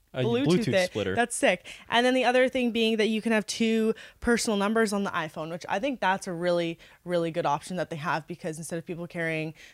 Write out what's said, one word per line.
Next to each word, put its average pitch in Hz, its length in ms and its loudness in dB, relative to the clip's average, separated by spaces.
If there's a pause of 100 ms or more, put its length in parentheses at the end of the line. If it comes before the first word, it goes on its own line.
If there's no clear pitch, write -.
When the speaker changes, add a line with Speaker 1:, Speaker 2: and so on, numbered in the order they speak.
(120)
Speaker 1:
A 131 120 -2
Speaker 2:
Bluetooth 240 220 2
Speaker 1:
Bluetooth 180 280 4
Speaker 2:
it." 185 160 4
Speaker 1:
splitter. 95 240 -2
Speaker 2:
That's 233 220 0
sick. 196 280 2 (240)
And 233 160 2
then 254 100 4
the 262 100 2
other 254 240 4
thing 247 240 0
being 226 240 2
that 214 100 2
you 220 160 0
can 226 80 0
have 214 160 2
two 220 480 2 (240)
personal 233 380 2
numbers 208 360 2
on 202 120 0
the 190 60 -4
iPhone, 160 400 -6
which 175 180 -10
I 196 100 -2
think 254 220 -4
that's 190 260 2
a 190 60 -4
really, 170 460 0 (260)
really 170 260 0
good 160 160 -2
option 147 300 -2
that 160 140 -4
they 170 60 -8
have, 156 300 -4
because 170 320 -8
instead 170 200 -8
of 160 60 -8
people 170 220 -8
carrying 160 480 -4 (200)